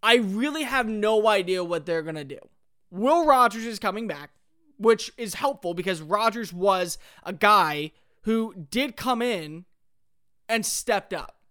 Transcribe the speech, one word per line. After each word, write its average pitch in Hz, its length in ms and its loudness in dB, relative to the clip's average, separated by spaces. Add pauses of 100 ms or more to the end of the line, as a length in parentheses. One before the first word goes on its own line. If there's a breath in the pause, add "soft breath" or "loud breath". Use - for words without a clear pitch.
I 226 140 6
really 247 460 0
have 247 260 -2
no 214 400 2
idea 185 340 2
what 170 220 -4
they're 165 180 -4
gonna 156 220 -8
do. 139 140 -14 (520)
Will 285 360 2
Rogers 240 380 4
is 226 160 -8
coming 214 260 -4
back, 147 240 -10 (480)
which 220 380 2
is 226 180 -10
helpful 269 400 -4
because 175 260 -4
Rogers 208 520 -2
was 180 440 2 (280 soft breath)
a 180 80 -8
guy 156 580 4 (320)
who 220 320 0 (160)
did 254 260 -2
come 240 240 -2
in 170 440 -6 (840)
and 226 160 -2
stepped - 480 -2
up. - 280 -12 (100)